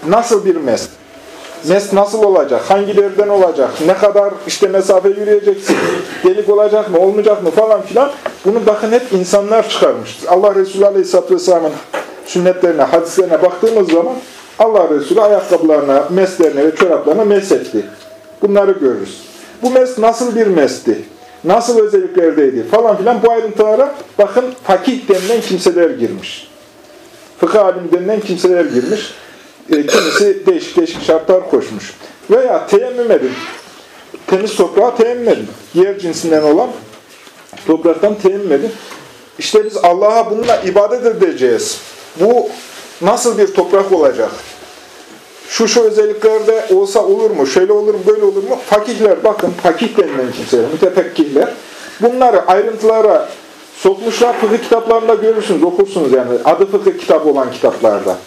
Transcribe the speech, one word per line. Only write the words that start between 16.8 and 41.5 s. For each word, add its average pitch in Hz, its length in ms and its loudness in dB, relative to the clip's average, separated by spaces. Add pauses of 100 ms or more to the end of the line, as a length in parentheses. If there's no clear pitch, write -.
mes 202 260 0
etti. 110 340 -2 (560)
Bunları 202 300 2
görürüz. 123 500 -4 (400)
Bu 254 100 -2
mes 254 260 2
nasıl 226 380 0
bir 226 120 2
mesti? 139 540 0 (420)
Nasıl 233 360 2
özelliklerdeydi? 170 920 2
Falan 214 260 2
filan 202 260 -2
bu 233 80 4
ayrıntılara 220 640 0 (220)
bakın 208 280 0 (180)
fakih 196 460 -2
denilen 196 320 0
kimseler 175 480 0
girmiş. - 600 -8 (880)
Fıkıh 190 260 2
alim 180 260 -2
denilen 180 280 -2
kimseler 180 460 0
girmiş. 143 480 -4 (580)
E, 147 140 0
kimisi 190 600 0
değişik 175 320 0
değişik 165 260 -2
şartlar 175 460 0
koşmuş. 110 440 -4 (380)
Veya 240 360 0
teyemmüm 240 440 0
edin. 131 200 0 (960)
Temiz 202 280 -2
toprağa 202 400 0
teyemmüm 240 340 0
edin. 120 180 -2 (260)
Yer 196 260 0
cinsinden 160 440 -2
olan 170 260 2 (1000)
topraktan 165 480 0
teyemmüm 196 360 -2
edin. 143 200 0 (680)
İşte 214 260 0
biz 214 120 -6
Allah'a 208 540 2
bununla 226 240 0
ibadet 208 500 0
edeceğiz. 139 760 0 (380)